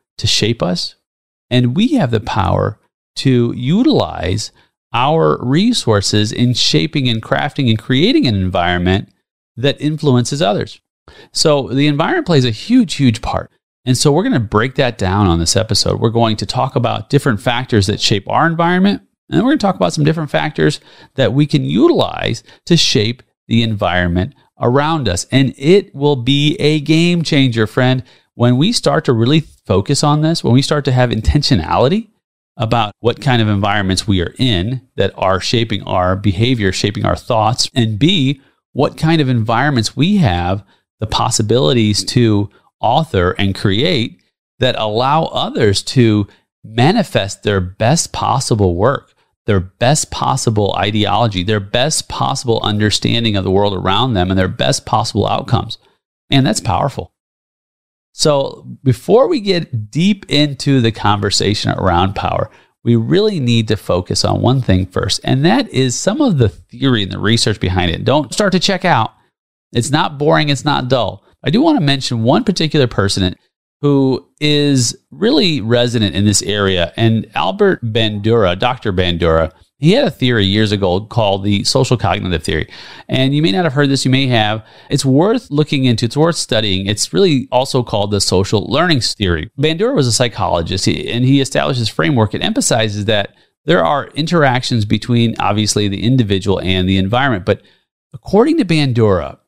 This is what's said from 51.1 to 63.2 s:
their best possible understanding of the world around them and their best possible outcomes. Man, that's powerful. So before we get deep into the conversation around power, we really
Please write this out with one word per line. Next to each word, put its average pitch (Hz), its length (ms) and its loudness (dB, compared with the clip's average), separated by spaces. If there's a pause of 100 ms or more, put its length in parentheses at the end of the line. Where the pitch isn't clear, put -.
their 107 180 0
best 123 480 -4
possible 131 540 -2
understanding 107 760 0
of 95 80 -2
the 98 60 0
world 101 240 0
around 98 400 -2
them 90 160 0
and 95 80 0
their 92 100 0
best - 380 -2
possible 107 420 0
outcomes. - 480 -4 (540)
Man, 135 120 4
that's 202 180 -2
powerful. 90 520 -4 (1000)
So 139 540 -2 (160)
before 214 460 2
we 330 120 -2
get 160 500 -4
deep 196 400 0
into 143 500 2
the 113 120 2
conversation 104 800 0
around 92 420 0
power, - 360 -4 (320)
we 117 140 2
really 170 440 0